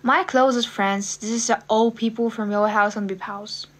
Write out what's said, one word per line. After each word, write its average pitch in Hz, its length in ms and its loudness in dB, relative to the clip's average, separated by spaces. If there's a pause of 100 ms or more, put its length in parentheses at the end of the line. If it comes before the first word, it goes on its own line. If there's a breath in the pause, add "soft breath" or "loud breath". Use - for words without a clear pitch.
My 320 240 2
closest 254 420 2
friends, 196 500 -2
this 220 140 -6
is 233 180 -2 (180)
all 220 220 4
people 226 380 -2
from 220 220 -4
your 208 180 2
house 208 280 2
and 202 100 -4
Bip 190 160 -6
House. 208 440 -12 (140)